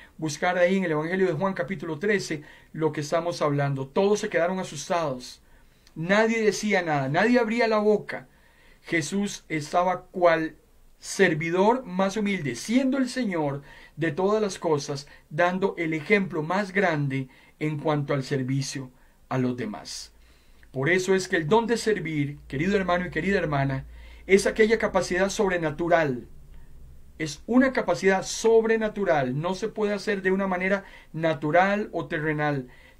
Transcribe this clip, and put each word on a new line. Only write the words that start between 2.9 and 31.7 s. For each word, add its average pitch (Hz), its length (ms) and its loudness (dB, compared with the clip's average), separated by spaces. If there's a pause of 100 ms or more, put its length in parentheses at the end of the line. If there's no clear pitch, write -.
que 156 80 -6
estamos 170 400 -2
hablando. 143 480 0
Todos 202 320 2
se - 80 -4
quedaron 175 300 0
asustados, 156 800 -6 (540)
nadie 220 480 2
decía 202 400 2
nada, 147 260 0
nadie 220 300 4
abría 226 300 2
la 220 100 2
boca. 208 500 0 (540)
Jesús 196 680 -2
estaba 175 580 -2
cual 165 500 2 (420)
servidor 170 880 2
más 196 320 -2
humilde, 180 360 -2
siendo 262 440 0
el 254 100 0
Señor 160 540 -2 (340)
de 156 160 -2
todas 202 300 0
las 196 160 -4
cosas, 147 480 -2 (240)
dando 180 480 0
el 160 160 -2
ejemplo 165 480 0
más 185 300 -2
grande 147 560 0 (300)
en 151 200 -4
cuanto 147 360 0
al 135 100 -2
servicio 135 640 -4 (380)
a 131 80 -2
los 123 200 0
demás. 104 560 -10 (580)
Por 135 180 -2
eso 185 260 2
es 185 140 0
que 180 80 0
el 160 100 0
don 220 200 4
de 233 100 2
servir, 156 640 -2 (100)
querido 175 280 0
hermano 180 300 0
y 156 40 -10
querida 185 280 0
hermana, 139 460 -2 (420)
es 190 200 6
aquella 214 320 4
capacidad 190 500 0
sobrenatural. 165 1000 0 (920)
Es - 280 -8
una 254 280 4
capacidad 190 480 0
sobrenatural, 208 1160 2
no 180 160 -2
se 214 140 -6
puede 208 240 -2
hacer 202 300 -4
de 190 80 2
una 196 160 2
manera 190 380 -2 (280)
natural 165 800 2